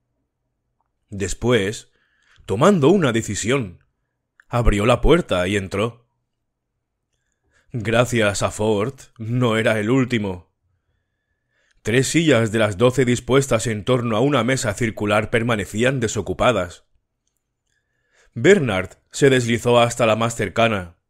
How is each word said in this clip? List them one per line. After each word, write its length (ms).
Después, 840
tomando 440
una 240
decisión, 720
abrió 360
la 140
puerta 480
y 80
entró. 440
Gracias 720
a 80
Ford, 480
no 380
era 240
el 100
último. 640
Tres 260
sillas 420
de 80
las 180
doce 280
dispuestas 600
en 200
torno 320
a 20
una 240
mesa 300
circular 560
permanecían 720
desocupadas. 840
Bernard 640
se 200
deslizó 500
hasta 260
la 120
más 180
cercana, 600